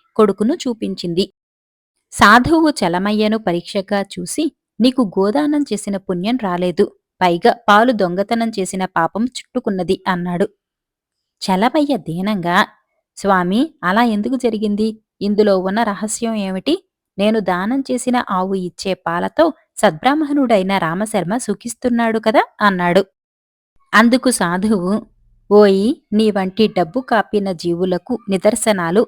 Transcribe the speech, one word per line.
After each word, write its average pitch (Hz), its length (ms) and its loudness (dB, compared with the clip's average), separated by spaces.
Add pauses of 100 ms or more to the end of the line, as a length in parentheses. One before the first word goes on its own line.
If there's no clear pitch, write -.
(160)
కొడుకును 214 380 2
చూపించింది. 196 800 -6 (800)
సాధువు 254 580 4
చలమయ్యను 208 680 0
పరీక్షగా 196 640 -4
చూసి, 196 540 -6 (240)
"నీకు 254 220 2 (160)
గోదానం 294 440 0
చేసిన 202 340 -6
పుణ్యం 190 460 -4
రాలేదు, 180 500 -2 (300)
పైగా 175 320 2 (140)
పాలు 220 240 6
దొంగతనం 202 680 -2
చేసిన 190 260 -4
పాపం 180 400 -2
చుట్టుకున్నది" 190 840 -4
అన్నాడు. 175 400 -2 (920)
చలమయ్య 254 540 0
దీనంగా, 180 680 -2 (500)
"స్వామి, 196 580 0 (100)
అలా 196 180 2
ఎందుకు 233 340 -2
జరిగింది? 220 640 -2 (180)
ఇందులో 202 380 2
ఉన్న 190 240 -2
రహస్యం 214 520 -4
ఏమిటి? 196 540 -4 (300)
నేను 214 220 2
దానం 202 500 -2
చేసిన 247 400 -2
ఆవు 190 240 -2
ఇచ్చే 185 400 -6
పాలతో 190 580 -2 (240)
సద్బ్రాహ్మణుడైన 233 1040 2
రామశర్మ 185 580 -2
సుఖిస్తున్నాడు 233 840 -2
కదా" 226 240 2 (180)
అన్నాడు. 180 440 2 (880)
అందుకు 240 360 4
సాధువు, 185 760 -2 (440)
"ఓయి, 202 520 4 (100)
నీ 214 180 2
వంటి 190 380 0
డబ్బు 175 320 -2
కాపిన 202 520 -2
జీవులకు 175 640 -4 (100)
నిదర్శనాలు 196 800 0